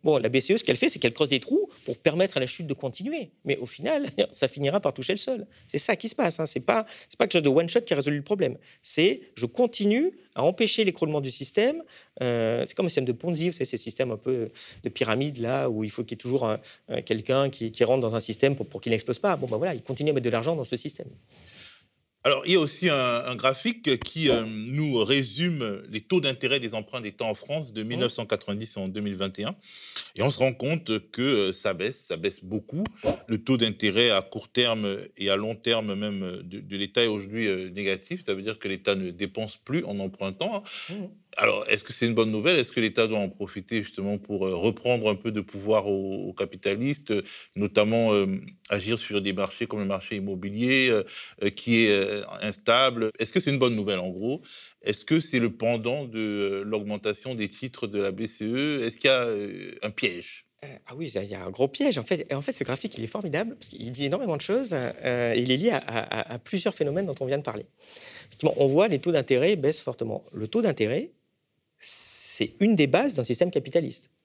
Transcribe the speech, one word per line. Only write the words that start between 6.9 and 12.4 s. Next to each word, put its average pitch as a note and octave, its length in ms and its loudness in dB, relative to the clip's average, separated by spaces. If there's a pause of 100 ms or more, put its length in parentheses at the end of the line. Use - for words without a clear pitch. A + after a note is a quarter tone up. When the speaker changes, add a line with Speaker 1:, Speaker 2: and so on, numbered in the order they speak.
Speaker 1:
c'est - 100 -18
pas - 80 4
quelque - 80 -4
chose E3 100 6
de C#3+ 60 6
one D#3+ 200 4
shot A#3+ 120 2
qui - 120 0
a C#3+ 40 4
résolu D3 200 0
le C#3+ 60 -4
problème. F3 340 0 (240)
C'est, - 400 2 (140)
je B2 100 -2
continue A#3 720 2 (160)
à B2 100 0
empêcher G#3 400 4
l'écroulement D3+ 380 2
du C3+ 80 -4
système. B3 540 0 (400)
Euh, A#2+ 420 2